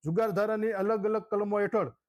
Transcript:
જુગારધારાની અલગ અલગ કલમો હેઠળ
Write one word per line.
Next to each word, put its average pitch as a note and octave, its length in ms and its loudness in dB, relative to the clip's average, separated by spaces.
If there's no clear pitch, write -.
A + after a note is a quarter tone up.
જુગારધારાની G#3+ 680 0
અલગ G3+ 340 0
અલગ G#3+ 220 0
કલમો G#3 320 0
હેઠળ G3+ 300 0